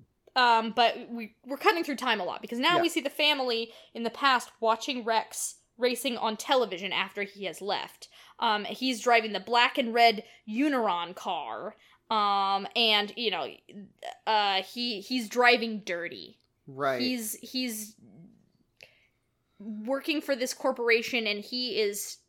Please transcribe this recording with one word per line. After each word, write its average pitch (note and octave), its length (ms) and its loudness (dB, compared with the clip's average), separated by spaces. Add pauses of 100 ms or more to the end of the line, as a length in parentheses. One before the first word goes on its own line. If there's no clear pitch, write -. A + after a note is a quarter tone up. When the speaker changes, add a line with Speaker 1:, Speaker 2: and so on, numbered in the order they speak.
(340)
Speaker 1:
Um, A3+ 400 4
but A#3 360 2
we, A#3 240 -10 (120)
we're C4 120 -6
cutting F4 260 4
through C#4 120 -4
time A3+ 240 0
a F3+ 40 -4
lot D3+ 180 -6
because A#3 160 -8
now D#4+ 180 4
Speaker 2:
Yeah. E4+ 60 4
Speaker 1:
we E4+ 60 2
see E4 140 0
the C#4 80 -2
family B3+ 600 0 (200)
in A#3 100 -8
the A#3 80 -2
past C4+ 400 0 (100)
watching A3+ 440 0
Rex - 520 -4 (220)
racing B3 380 -2
on A3 220 -2
television G3+ 540 0
after F#3+ 300 -2
he G3 220 -10
has E3 160 -8
left. - 480 -6 (300)
Um, G#3 260 0
he's A#3+ 360 -4
driving A3+ 320 4
the F#3+ 80 -4
black A#3+ 380 2
and A#3 160 -2
red A#3 300 6 (240)
Uniron G#3+ 640 0
car. D3+ 600 -6 (360)
Um, G3 560 2 (100)
and, G#3+ 400 4
you A3+ 140 -2
know, D#3 180 -4 (760)
uh, G3+ 360 2
he, A#3+ 380 -6
he's A#3+ 280 -4
driving A#3 520 4
dirty. E3+ 580 -8 (280)
Speaker 2:
Right. C3+ 340 -2
Speaker 1:
He's, B3 360 -4
he's A3 580 -8 (1600)
working A#3+ 640 -4
for C#4 160 -2
this A#3+ 180 -4
corporation A#3 720 0
and G#3 140 -2
he B3 400 -4
is G3+ 380 -2 (100)